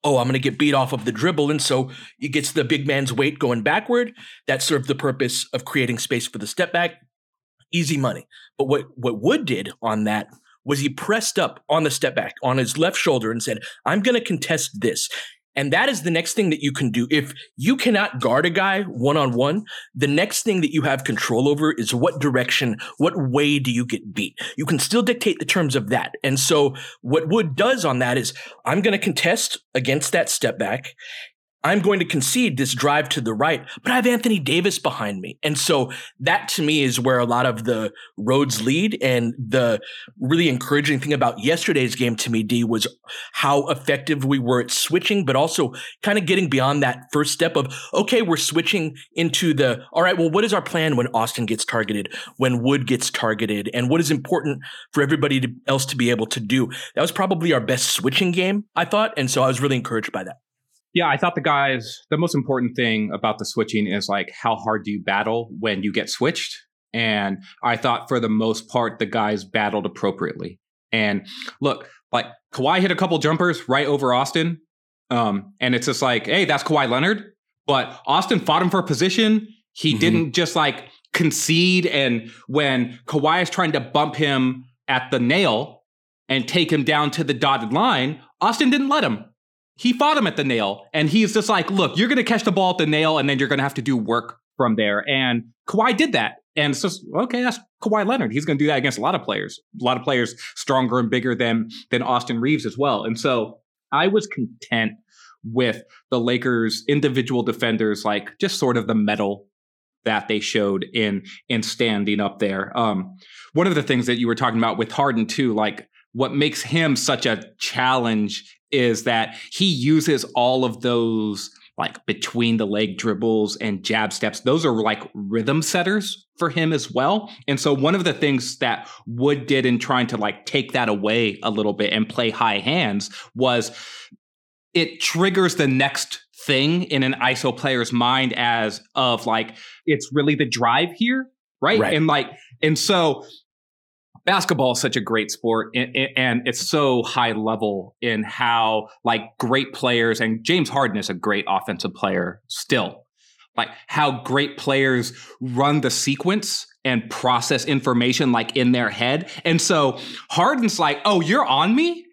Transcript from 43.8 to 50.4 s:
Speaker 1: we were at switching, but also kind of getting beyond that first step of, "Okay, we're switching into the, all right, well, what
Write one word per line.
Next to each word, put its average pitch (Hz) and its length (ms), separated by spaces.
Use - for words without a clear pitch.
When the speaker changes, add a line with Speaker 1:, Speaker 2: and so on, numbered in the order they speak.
Speaker 1:
we 139 140
were 123 240
at 123 80
switching, 185 560
but 131 100
also 151 380
kind 208 140
of 196 80
getting 185 240
beyond 135 340
that 127 200
first 147 220
step 165 220
of, 135 140
"Okay, 226 300
we're 165 160
switching 160 580
into 165 400
the, 131 400
all 165 100
right, 185 140
well, 170 140
what 202 160